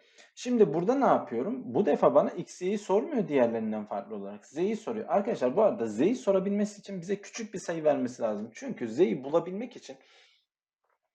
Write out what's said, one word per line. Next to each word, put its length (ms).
Şimdi 380
burada 220
ne 100
yapıyorum? 600
Bu 200
defa 300
bana 140
x, 320
y'yi 160
sormuyor 500
diğerlerinden 580
farklı 300
olarak. 300
Z'yi 300
soruyor. 340
Arkadaşlar 460
bu 60
arada 260
z'yi 280
sorabilmesi 640
için 220
bize 140
küçük 380
bir 60
sayı 240
vermesi 380
lazım. 320
Çünkü 340
z'yi 360
bulabilmek 520
için 200